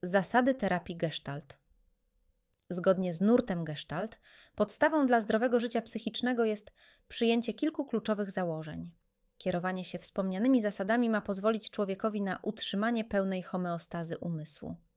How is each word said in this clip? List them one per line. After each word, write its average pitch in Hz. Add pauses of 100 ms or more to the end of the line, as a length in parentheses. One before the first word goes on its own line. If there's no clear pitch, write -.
Zasady 233
terapii 180
Gestalt. 147 (1120)
Zgodnie 180
z 165
nurtem 214
Gestalt, 156 (360)
podstawą 294
dla 240
zdrowego 226
życia 233
psychicznego 226
jest 214 (340)
przyjęcie 233
kilku 302
kluczowych 208
założeń. 165 (460)
Kierowanie 180
się 180
wspomnianymi 202
zasadami 208
ma 214
pozwolić 208
człowiekowi 208
na 196
utrzymanie 220
pełnej 190
homeostazy 170
umysłu. 165 (220)